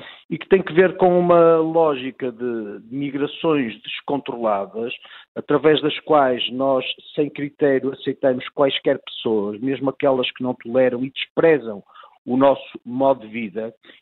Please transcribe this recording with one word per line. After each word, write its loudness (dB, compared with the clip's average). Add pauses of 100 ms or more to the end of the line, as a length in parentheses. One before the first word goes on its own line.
(320)
e -6
que -8
tem 4
que -10
ver 4
com 4
uma 6
lógica 0
de, -6
de -14
migrações -2
descontroladas, -4 (440)
através 2
das -2
quais 2
nós, 0 (300)
sem -2
critério, -2
aceitamos -4
quaisquer 0
pessoas, -4
mesmo -4
aquelas 0
que -12
não -4
toleram 0
e -8
desprezam 0 (400)
o -2
nosso 2
modo 0
de -16
vida, -8 (280)